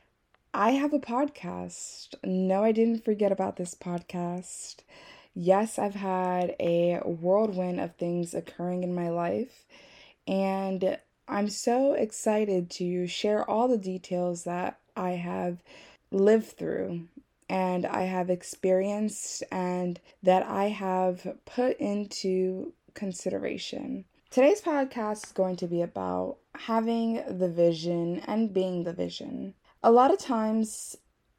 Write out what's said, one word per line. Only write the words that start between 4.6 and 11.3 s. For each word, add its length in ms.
Yes, 440
I've 160
had 640
a 460
whirlwind 760
of 160
things 360
occurring 500
in 120
my 160
life, 560
and 720
I'm 200